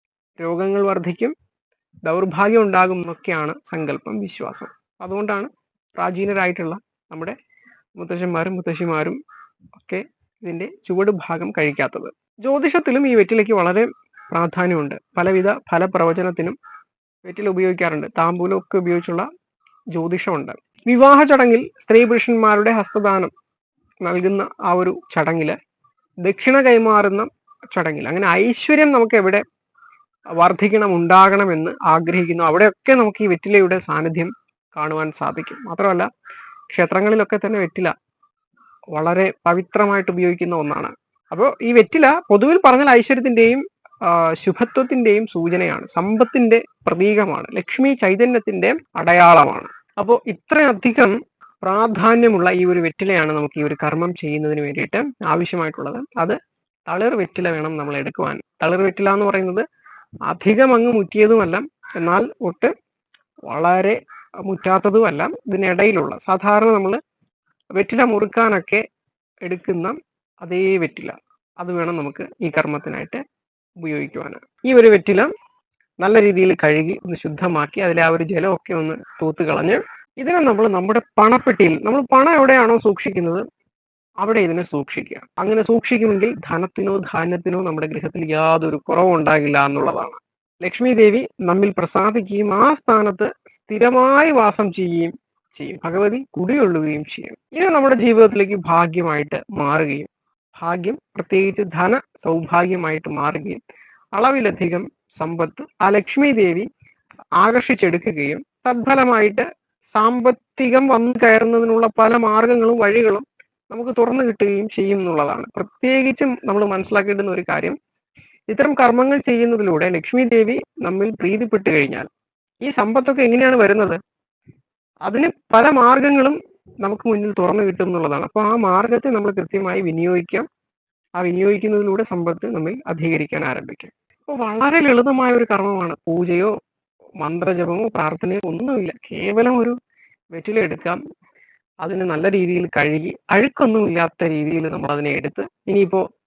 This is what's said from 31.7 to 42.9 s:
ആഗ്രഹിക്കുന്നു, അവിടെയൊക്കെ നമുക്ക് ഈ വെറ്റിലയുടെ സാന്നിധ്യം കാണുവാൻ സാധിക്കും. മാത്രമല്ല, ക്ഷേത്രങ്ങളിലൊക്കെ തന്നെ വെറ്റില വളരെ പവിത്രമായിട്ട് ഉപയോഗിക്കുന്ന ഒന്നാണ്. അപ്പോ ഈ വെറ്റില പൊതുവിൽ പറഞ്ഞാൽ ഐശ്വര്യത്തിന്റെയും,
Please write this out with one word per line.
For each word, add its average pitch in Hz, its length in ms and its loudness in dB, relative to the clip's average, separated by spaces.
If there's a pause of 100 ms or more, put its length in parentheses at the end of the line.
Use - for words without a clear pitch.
ആഗ്രഹിക്കുന്നു, 170 600 0
അവിടെയൊക്കെ 185 500 4
നമുക്ക് 214 300 0
ഈ 214 40 0
വെറ്റിലയുടെ 185 520 2
സാന്നിധ്യം 165 500 -4 (480)
കാണുവാൻ 156 340 -6
സാധിക്കും. 147 520 -8
മാത്രമല്ല, 190 480 -2 (580)
ക്ഷേത്രങ്ങളിലൊക്കെ 202 760 0
തന്നെ 208 140 -2
വെറ്റില 180 340 -4 (960)
വളരെ 175 440 -2 (120)
പവിത്രമായിട്ട് 190 640 0
ഉപയോഗിക്കുന്ന 175 440 -2
ഒന്നാണ്. 147 400 -6 (360)
അപ്പോ 208 300 0
ഈ 233 100 -2
വെറ്റില 285 580 4
പൊതുവിൽ 269 360 4
പറഞ്ഞാൽ 277 240 6
ഐശ്വര്യത്തിന്റെയും, 247 800 4 (340)